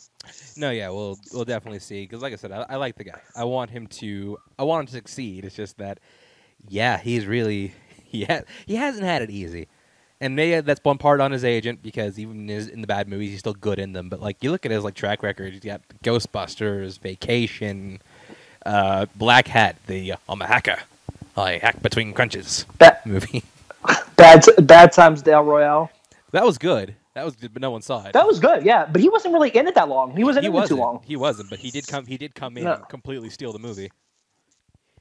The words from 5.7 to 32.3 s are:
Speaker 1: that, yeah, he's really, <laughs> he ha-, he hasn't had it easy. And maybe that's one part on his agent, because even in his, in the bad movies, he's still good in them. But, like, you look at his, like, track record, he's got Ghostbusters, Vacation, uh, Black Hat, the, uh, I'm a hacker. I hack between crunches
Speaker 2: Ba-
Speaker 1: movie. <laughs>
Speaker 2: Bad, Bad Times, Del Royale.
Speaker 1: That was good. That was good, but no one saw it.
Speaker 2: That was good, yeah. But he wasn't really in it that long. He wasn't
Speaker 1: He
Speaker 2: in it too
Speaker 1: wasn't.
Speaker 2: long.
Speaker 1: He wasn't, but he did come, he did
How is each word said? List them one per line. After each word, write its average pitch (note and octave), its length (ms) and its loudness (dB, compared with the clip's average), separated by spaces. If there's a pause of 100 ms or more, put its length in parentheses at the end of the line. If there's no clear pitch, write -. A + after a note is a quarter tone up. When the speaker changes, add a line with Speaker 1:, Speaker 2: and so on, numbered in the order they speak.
Speaker 1:
that, G2 200 -14 (720)
yeah, G#2+ 300 -4
he's A#2+ 260 -6
really, G#2 480 -6 (180)
<laughs> - 140 -20
he G#2+ 200 -12
ha-, D#3 180 -6 (240)
he G3+ 100 -8
hasn't A#3+ 280 -8
had E3 180 -4
it A2 80 -12
easy. F2 380 -14 (520)
And C3+ 160 -8
maybe E3 240 -2
that's C#3+ 240 -4
one C#3+ 140 0
part C#3+ 240 2
on C#3 100 -2
his B2+ 140 -6
agent, A#2 360 -4
because G#2 360 -10
even G#2+ 220 -16
in G#2 80 -14
his, G#2+ 200 -12
in A2+ 140 -18
the G#2+ 40 -12
bad G2+ 220 -6
movies, G2+ 220 -8
he's G2+ 80 -14
still G#2+ 160 -8
good G2+ 240 -6
in G2 160 -10
them. F2+ 160 -14
But, F#2+ 100 -12
like, G#2 240 -10
you C3+ 60 -4
look F3+ 160 -8
at A#2+ 40 -8
his, G#2+ 140 -4
like, G2+ 80 -10
track G#2 300 -8
record, G2 320 -10
he's F#2+ 80 -20
got G2+ 180 -14 (240)
Ghostbusters, G2+ 960 -6
Vacation, G2 1000 -8 (640)
uh, G2 400 -2 (100)
Black A#2+ 300 2
Hat, G#2 300 0 (100)
the, F#2+ 260 -10
uh, E2+ 40 -10 (120)
I'm F#2+ 140 -10
a E2+ 40 -10
hacker. A2 320 -2 (600)
I F#2+ 140 -4
hack G#2+ 280 -4
between A2 320 -6
crunches - 540 -6 (120)
Speaker 2:
Ba- E3 280 8
Speaker 1:
movie. G#2 380 -6 (380)
<laughs> - 340 -4
Speaker 2:
Bad, D#3+ 280 12 (160)
Bad E3+ 320 12
Times, D#3 300 6
Del D3+ 200 4
Royale. D3 480 2 (420)
Speaker 1:
That F#3 120 0
was E3+ 140 0
good. A2 360 -4 (200)
That C3+ 100 -10
was D#3 100 -10
good, A2+ 200 -18
but B2 80 -12
no C3+ 80 -4
one A2+ 100 -10
saw A2+ 240 -8
it. G2+ 80 -10
Speaker 2:
That D#4+ 140 4
was G4+ 120 2
good, F3+ 240 2
yeah. G3+ 220 4
But D#3+ 160 -2
he C#4+ 80 6
wasn't G4 240 0
really D4+ 160 2
in A#3 180 2
it F4+ 80 -4
that E3 140 2
long. C3 260 -4
He G3 80 -6
wasn't C#4 220 0
Speaker 1:
He G#3 40 -4
Speaker 2:
in F#3+ 40 -4
it E3+ 40 -4
too F3+ 40 2
Speaker 1:
wasn't. D#3+ 200 -2
Speaker 2:
long. A#2+ 220 -4
Speaker 1:
He D3 140 -12
wasn't, A#2+ 320 -6
but G2 100 -14
he B2+ 120 -16
did C#3 160 -12
come, C#3 180 -12
he B2+ 140 -14
did C#3+ 160 -18